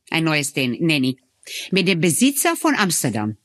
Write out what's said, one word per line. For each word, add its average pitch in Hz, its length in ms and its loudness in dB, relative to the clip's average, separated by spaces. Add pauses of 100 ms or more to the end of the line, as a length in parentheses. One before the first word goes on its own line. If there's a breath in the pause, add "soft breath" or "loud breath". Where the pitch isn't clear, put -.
(100)
Ein 160 140 0
neues 147 280 0
Den-, 127 280 -2
Nanny. 139 380 0 (520 loud breath)
Mit 185 160 2
dem 175 140 2
Besitzer 277 560 2
von 311 200 0
Amsterdam. 113 680 -2